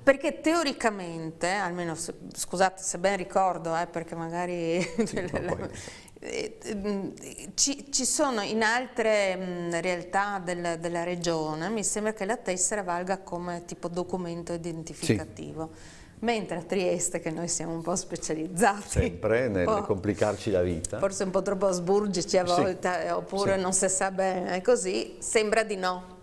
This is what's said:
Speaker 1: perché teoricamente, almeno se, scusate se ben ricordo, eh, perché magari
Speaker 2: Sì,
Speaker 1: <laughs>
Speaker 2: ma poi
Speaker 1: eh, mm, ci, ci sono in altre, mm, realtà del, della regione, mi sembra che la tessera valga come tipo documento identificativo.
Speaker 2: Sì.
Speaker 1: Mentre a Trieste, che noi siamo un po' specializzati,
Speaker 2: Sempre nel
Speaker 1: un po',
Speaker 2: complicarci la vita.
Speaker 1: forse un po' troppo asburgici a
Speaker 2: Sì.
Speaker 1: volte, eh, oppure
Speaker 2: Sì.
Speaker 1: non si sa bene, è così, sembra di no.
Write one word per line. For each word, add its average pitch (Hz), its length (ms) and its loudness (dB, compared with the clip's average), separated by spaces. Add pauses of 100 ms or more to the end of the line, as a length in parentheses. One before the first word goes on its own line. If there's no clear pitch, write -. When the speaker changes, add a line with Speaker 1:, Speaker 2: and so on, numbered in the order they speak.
Speaker 1:
perché 277 360 4
teoricamente, 196 1080 0
almeno 175 460 -2
se, - 180 -6 (200)
scusate 185 500 2
se - 160 -4
ben 196 180 2
ricordo, 175 580 2
eh, 170 120 0
perché 165 280 -8
magari 170 640 0 (240)
Speaker 2:
Sì, - 160 -4
Speaker 1:
<laughs> 180 100 -4
Speaker 2:
ma 190 80 0
poi 180 280 -4 (520)
Speaker 1:
eh, - 380 -6 (180)
mm, 196 320 -2 (480)
ci, - 360 -2
ci 254 140 0
sono 254 360 2
in 220 200 0
altre, 220 760 2
mm, 175 360 -4 (100)
realtà 185 640 0
del, 175 360 -2
della 170 240 -2
regione, 165 680 -2
mi 220 140 -2
sembra 214 300 0
che 208 120 -4
la 233 120 0
tessera 196 460 0
valga 180 360 -2
come 175 460 -6
tipo - 220 -8
documento 175 680 -4
identificativo. 156 1200 -4
Speaker 2:
Sì. - 300 -18 (140)
Speaker 1:
Mentre 214 400 -2
a 180 40 -6
Trieste, 180 580 0
che 165 100 -4
noi 160 200 -4
siamo 165 240 -4
un 165 80 -4
po' 175 140 -2
specializzati, 175 920 0
Speaker 2:
Sempre 123 640 2
nel 92 180 4
Speaker 1:
un 110 80 4
po', 101 80 0
Speaker 2:
complicarci 104 680 2
la 92 120 6
vita. 90 360 0
Speaker 1:
forse 196 260 0
un 190 60 0
po' 190 120 2
troppo 196 260 2
asburgici 185 680 4
a 180 100 4
Speaker 2:
Sì. 175 140 6
Speaker 1:
volte, 180 440 0
eh, 175 60 0
oppure 196 440 2
Speaker 2:
Sì. 190 60 2
Speaker 1:
non 185 120 0
si 190 160 4
sa 190 220 2
bene, 185 440 0
è 185 60 -2
così, 202 580 2
sembra 220 440 4
di 208 120 -2
no. 185 480 -2